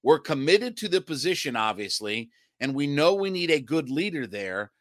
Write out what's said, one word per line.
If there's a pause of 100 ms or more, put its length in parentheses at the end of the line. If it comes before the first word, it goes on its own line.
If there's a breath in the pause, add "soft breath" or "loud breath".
We're
committed
to
the
position,
obviously, (280 soft breath)
and
we
know
we
need
a
good
leader
there.